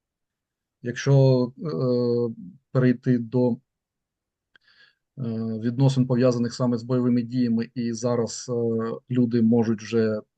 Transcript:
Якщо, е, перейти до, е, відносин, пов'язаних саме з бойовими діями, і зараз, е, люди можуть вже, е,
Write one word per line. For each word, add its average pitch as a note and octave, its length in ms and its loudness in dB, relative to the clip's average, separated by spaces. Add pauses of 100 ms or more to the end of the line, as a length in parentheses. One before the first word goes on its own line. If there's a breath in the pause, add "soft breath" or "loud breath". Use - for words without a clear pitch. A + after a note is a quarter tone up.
(800)
Якщо, C3 680 4 (100)
е, B2 800 -2 (360)
перейти B2+ 480 2
до, B2 320 0
е, B2 60 -4 (2000 soft breath)
відносин, C3 440 2
пов'язаних A#2+ 460 0
саме B2 240 -2
з A2+ 60 -8
бойовими B2 380 0
діями, A#2 540 -2
і A#2 180 -4
зараз, A#2 560 -4
е, B2 40 -4 (580)
люди A#2+ 300 2
можуть A2+ 400 2
вже, A2 360 0
е, - 40 -8 (160)